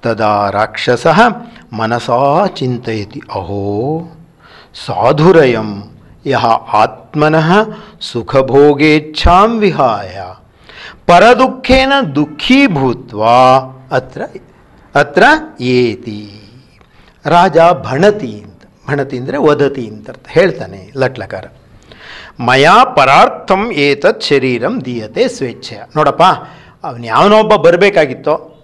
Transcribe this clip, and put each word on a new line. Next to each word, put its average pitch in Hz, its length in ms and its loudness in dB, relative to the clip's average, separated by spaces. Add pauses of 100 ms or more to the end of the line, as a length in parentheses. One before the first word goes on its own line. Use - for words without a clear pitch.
ತದಾ 107 320 -2 (160)
ರಾಕ್ಷಸಃ 120 680 0 (540)
ಮನಸಾ 117 460 -2 (280)
ಚಿಂತಯತಿ, 117 760 -8 (140)
ಅಹೋ 101 260 -8 (1120)
ಸಾಧುರಯಂ 127 920 2 (560)
ಯಹ 123 200 -2 (280)
ಆತ್ಮನಃ 151 760 0 (520)
ಸುಖಭೋಗೇಚ್ಛಾಂ 147 1600 2
ವಿಹಾಯ 127 560 -2 (880)
ಪರದುಃಖೇನ 247 880 4 (220)
ದುಃಖೀ 151 520 0
ಭೂತ್ವಾ 123 680 0 (540)
ಅತ್ರ, - 300 -6 (760)
ಅತ್ರ 143 280 2 (460)
ಏತಿ. 110 520 -2 (1040)
ರಾಜ 190 320 4 (240)
ಭಣತಿ 202 500 0 (120)
ಅಂತ, - 180 -20 (220)
ಭಣತಿ 135 340 -6
ಅಂದ್ರೆ 131 200 -8
ವದತಿ 143 500 0
ಅಂತ 107 220 -18
ಅರ್ಥ, - 180 -20
ಹೇಳ್ತಾನೆ 131 520 -2 (180)
ಲಟ್ಲಕಾರ. 113 480 -6 (960)
ಮಯಾ 135 440 4
ಪರಾರ್ಥಂ 185 800 2 (100)
ಏತತ್ 147 520 -2
ಶರೀರಂ 131 500 -2 (120)
ದೀಯತೆ 120 420 -6
ಸ್ವೇಚ್ಛೆಯ. - 540 -10 (140)
ನೋಡಪ್ಪ, 147 280 2 (600)
ಅವನು 120 220 -12
ಯಾವನೊಬ್ಬ 202 500 2
ಬರಬೇಕಾಗಿತ್ತೋ 165 760 0 (300)